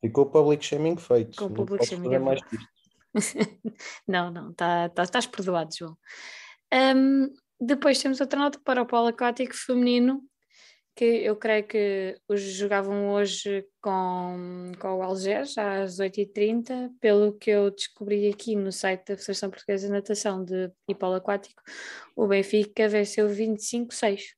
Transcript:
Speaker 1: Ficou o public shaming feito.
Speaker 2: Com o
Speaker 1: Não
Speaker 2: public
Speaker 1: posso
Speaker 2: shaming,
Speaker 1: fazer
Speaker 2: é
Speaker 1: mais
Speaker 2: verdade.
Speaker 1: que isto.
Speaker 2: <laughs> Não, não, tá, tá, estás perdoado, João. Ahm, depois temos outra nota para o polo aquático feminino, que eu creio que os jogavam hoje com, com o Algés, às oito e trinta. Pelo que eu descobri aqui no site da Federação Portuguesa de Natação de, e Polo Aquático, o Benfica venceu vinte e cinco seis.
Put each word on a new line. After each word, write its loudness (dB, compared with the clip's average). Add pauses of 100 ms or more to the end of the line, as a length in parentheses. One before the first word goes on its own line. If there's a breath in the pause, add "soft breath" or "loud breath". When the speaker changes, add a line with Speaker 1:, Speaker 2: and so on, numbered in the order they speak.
Speaker 1:
Ficou 4
o -2
public 4
shaming 0
feito. 2
Speaker 2:
Com -6
o -6
Speaker 1:
Não -8
Speaker 2:
public -2
Speaker 1:
posso 2
Speaker 2:
shaming, -6
Speaker 1:
fazer 2
Speaker 2:
é 4
Speaker 1:
mais 0
Speaker 2:
verdade. -18
Speaker 1:
que -6
isto. -12 (400)
Speaker 2:
<laughs> -4
Não, 0
não, -12
tá, 0
tá, -2
estás -2
perdoado, -4
João. -12 (760 loud breath)
Ahm, 6 (320)
depois 2
temos -2
outra 0
nota 0
para 2
o 0
polo 2
aquático -2
feminino, 2 (760 soft breath)
que 0
eu 2
creio 0
que -2 (120)
os 0
jogavam -2
hoje -2 (140)
com, -4
com -4
o -2
Algés, -4
às -4
oito -2
e 0
trinta. -2 (100)
Pelo 6
que -4
eu 4
descobri -2
aqui -2
no -2
site -4
da -4
Federação -6
Portuguesa -4
de -2
Natação -2
de, -4 (180)
e -2
Polo -2
Aquático, -4 (540 loud breath)
o 2
Benfica 2
venceu 2
vinte 0
e -12
cinco -6
seis. -2